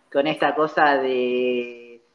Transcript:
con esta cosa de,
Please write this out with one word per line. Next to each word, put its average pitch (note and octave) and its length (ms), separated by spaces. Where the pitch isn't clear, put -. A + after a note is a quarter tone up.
con C#3+ 140
esta D3+ 300
cosa D3+ 400
de, B2 1040